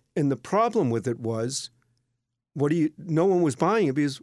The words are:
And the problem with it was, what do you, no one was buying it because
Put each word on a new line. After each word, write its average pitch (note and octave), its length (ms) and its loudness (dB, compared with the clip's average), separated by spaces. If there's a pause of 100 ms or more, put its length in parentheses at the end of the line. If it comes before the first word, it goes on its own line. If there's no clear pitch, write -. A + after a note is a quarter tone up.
(160)
And C#3+ 160 0
the C3 40 -2
problem G#3+ 560 0
with A2+ 160 -2
it A#2+ 120 -4
was, A2+ 520 -6 (800)
what D3 160 0
do E3 60 0
you, D#3+ 240 0
no E3 260 0
one F3+ 160 4
was D3 140 2
buying F#3+ 320 2
it C3 80 0
because C#3+ 280 0